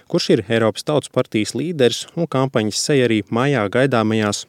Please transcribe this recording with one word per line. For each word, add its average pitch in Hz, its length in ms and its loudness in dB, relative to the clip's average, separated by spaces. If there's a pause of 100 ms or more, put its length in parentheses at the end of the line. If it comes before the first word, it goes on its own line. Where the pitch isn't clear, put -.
(120)
kurš - 220 -2
ir 113 140 2
Eiropas 113 380 0
Tautas 151 260 -2
partijas 113 440 -2
līderis 139 480 0 (120)
un 170 140 -2
kampaņas 131 580 -2
seja 135 200 2
arī 110 220 0
maijā 123 420 0
gaidāmajās 110 760 0